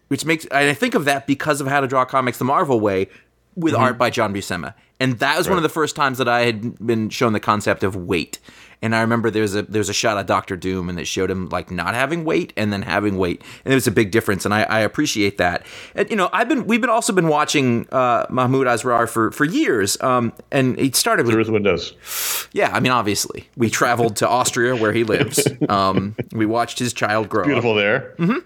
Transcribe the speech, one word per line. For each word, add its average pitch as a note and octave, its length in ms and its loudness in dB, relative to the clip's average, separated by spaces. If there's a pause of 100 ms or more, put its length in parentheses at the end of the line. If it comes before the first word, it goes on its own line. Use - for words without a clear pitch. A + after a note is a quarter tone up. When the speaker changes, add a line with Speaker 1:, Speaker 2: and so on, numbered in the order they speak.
Speaker 1:
which C#3+ 160 -2
makes, D#3+ 220 -2
and C#3+ 220 2
I D3 40 2
think B3 220 -2
of E3+ 100 0
that C#3 220 -2
because C#3+ 340 0
of C#3 60 -4
How C#3 120 0
to C3+ 80 0
Draw C3 180 2
Comics B2+ 340 -2
the C3 60 -2
Marvel C#3 360 2
Way, G2 260 2 (480)
with D#3+ 200 0
Speaker 2:
Mm-hmm. A2+ 80 2
Speaker 1:
art B2 160 0
by B2 100 2
John A2 240 0
Buscema. F#2 400 -6 (260)
And C3 200 0
that C#3+ 180 0
was F3 100 0
one F#3 100 2
of E3 60 0
Speaker 2:
Right. D#3 40 4
Speaker 1:
the D#3 60 -4
first D3+ 220 -2
times C3+ 220 0
that B2+ 100 0
I A#2+ 140 2
had A2+ 440 -2
been A2+ 240 0
shown A#2 240 0
the G#2 60 0
concept G#2 440 0
of G2 120 0
weight. F2+ 440 -4 (420)
And A2+ 140 -2
I A2+ 60 2
remember A2+ 280 0
there G#2+ 140 0
was G2+ 120 -2
a, G#2 60 -2
there G2+ 180 -2
was F#2+ 100 0
a G2+ 40 -2
shot G#2+ 240 0
of G2 80 -2
Doctor F#2+ 320 0
Doom, F#2 320 -4
and F2+ 100 -6
it C#2+ 60 -6
showed F#2+ 260 -2
him, F#2 180 -6
like, F2 220 -6
not F2 220 -4
having C#3+ 320 -2
weight E3 320 -2
and G#2 160 0
then G2 80 -4
having G2 360 0
weight. F2+ 240 -2 (220)
And - 80 0
there C3+ 60 4
was B2 100 0
a A#2+ 40 0
big G#2 200 2
difference, G#2 320 0
and G2+ 100 0
I, G#2+ 100 2
I A2 160 0
appreciate G#2+ 580 0
that. F2+ 280 0 (300)
And, G3 140 0
you A3+ 60 -4
know, F3+ 180 2
I've A#3 160 0
been, C#4 180 0
we've A3+ 140 2
been B3 80 0
also A#3 240 0
been F3 140 4
watching, C#3+ 640 2
uh, B2 380 2
Mahmoud B2+ 380 2
Asrar A#2 400 2
for, A2 240 0
for - 140 0
years. E3 560 0
Um, B2+ 320 0 (180)
and C3 280 2
it C3 160 0
started G#3 320 2
with A#2 60 2
Speaker 2:
Through A2 100 4
his A2 80 -4
windows. - 1000 -2
Speaker 1:
Yeah, D#3+ 220 0
I G#2 80 2
mean, B2+ 100 2
obviously. G#2 640 -2
We A#2 140 2
traveled A#2 480 0
to A2+ 100 2
Austria, B2 480 2
where G#2+ 180 2
he A#2 100 2
lives. G#2+ 500 0
Speaker 2:
<laughs> - 160 -2
Speaker 1:
Um, G2 460 0 (180)
we A2 120 0
watched A#2 340 -2
his A#2+ 120 -2
child G#2+ 380 -2
grow G2+ 160 0
Speaker 2:
Beautiful A#2+ 260 2
Speaker 1:
up. G#2 60 2
Speaker 2:
there. G#2+ 420 0
Speaker 1:
Mm-hmm. F#3+ 260 2